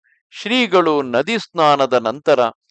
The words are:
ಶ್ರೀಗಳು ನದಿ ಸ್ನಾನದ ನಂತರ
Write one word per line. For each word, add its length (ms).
ಶ್ರೀಗಳು 720
ನದಿ 380
ಸ್ನಾನದ 540
ನಂತರ 460